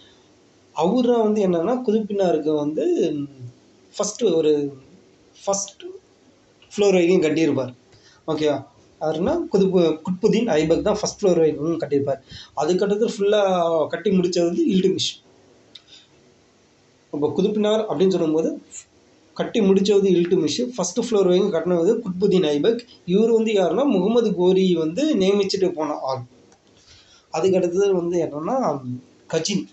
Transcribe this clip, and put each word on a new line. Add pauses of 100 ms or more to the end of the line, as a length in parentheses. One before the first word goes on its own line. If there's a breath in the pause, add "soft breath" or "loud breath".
(720 soft breath)
அவரு
தான்
வந்து
என்னன்னா,
குதுப்பினாருக்கு
வந்து (840)
ஃபர்ஸ்ட்
ஒரு (680)
ஃபர்ஸ்ட் (920)
ஃப்ளோர்
வரைக்கும்
கட்டியிருப்பார். (540 soft breath)
ஓகேவா? (360)
யாருன்னா, (120)
குதுப்பு-,
குத்புதீன்
ஐபக்
தான்
ஃபர்ஸ்ட்
ஃப்ளோர்
வரைக்கும்
கட்டியிருப்பார். (380 loud breath)
அதுக்கடுத்து
ஃபுல்லா
கட்டி
முடிச்சது
வந்து
இல்துட்மிஷ். (1900 loud breath)
இப்போ
குதுப்பினார்
அப்படின்னு
சொல்லும்போது (720 loud breath)
கட்டி
முடிச்சது
இல்துட்மிஷ், (140)
ஃபர்ஸ்ட்
ஃப்ளோர்
வரைக்கும்
கட்டினது
குத்புதீன்
ஐபக். (200 loud breath)
இவர்
வந்து
யாருன்னா,
முகமது
கோரி
வந்து
நியமிச்சுட்டு
போன
ஆள். (1120 soft breath)
அதுக்கடுத்தது
வந்து
என்னன்னா, (480)
கஜினி.